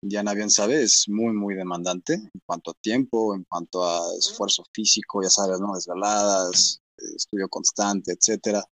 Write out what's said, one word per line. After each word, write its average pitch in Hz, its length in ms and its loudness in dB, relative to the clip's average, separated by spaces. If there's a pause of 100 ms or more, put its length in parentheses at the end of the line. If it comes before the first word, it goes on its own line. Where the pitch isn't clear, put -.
Diana 101 300 -2
bien 104 180 -2
sabe, 120 320 4
es - 240 4
muy, 110 260 0
muy 101 220 -2
demandante 90 600 -4
en 208 140 -10 (160)
cuanto 82 260 -8
a - 120 -12
tiempo, 113 500 0
en 92 160 -8
cuanto 87 340 -4
a 85 180 2 (180)
esfuerzo - 440 0 (120)
físico, 104 480 0
ya 92 60 2
sabes, 95 300 2
¿no? 101 140 -2
Desveladas, 95 1040 2 (200)
eh, - 160 -12
estudio 95 320 -4
constante, 101 640 -2
etcétera. 104 520 0 (160)